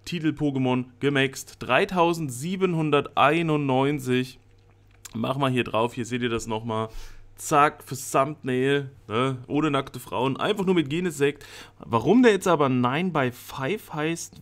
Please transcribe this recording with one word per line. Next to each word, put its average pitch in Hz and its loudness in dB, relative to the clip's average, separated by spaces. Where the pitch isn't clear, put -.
Titel-Pokémon 139 -2
gemaxt. 135 -2
Dreitausendsiebenhunderteinundneunzig. 147 0
Mach 127 -4
mal 139 0
hier 123 2
drauf, 117 0
hier 120 -6
seht 120 -6
ihr 123 0
das 113 -4
nochmal. 110 -4
Zack, - 2
fürs - -12
Thumbnail, 139 0
ne? 127 -2
Ohne 151 0
nackte 135 -4
Frauen, 127 -2
einfach 185 -2
nur 190 2
mit 156 2
Genesect. 147 -2
Warum 147 2
der 233 8
jetzt 196 2
aber 147 4
Nine 131 0
by 135 0
Five - -8
heißt, 160 -6